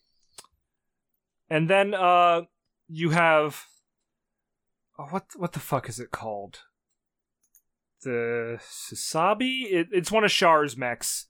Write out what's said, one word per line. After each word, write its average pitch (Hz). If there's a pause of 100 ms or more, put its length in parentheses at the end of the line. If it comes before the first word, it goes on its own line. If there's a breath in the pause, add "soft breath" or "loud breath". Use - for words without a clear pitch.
(1500)
And 160
then, 196
uh, 175 (460)
you 160
have, 156 (1300)
oh, 143
what, 190 (100)
what 180
the -
fuck -
is 117
it 113
called? 101 (1400)
The 117
Sasabi? 214
It, 170
it's 180
one 214
of 190
Char's 151
mechs. 123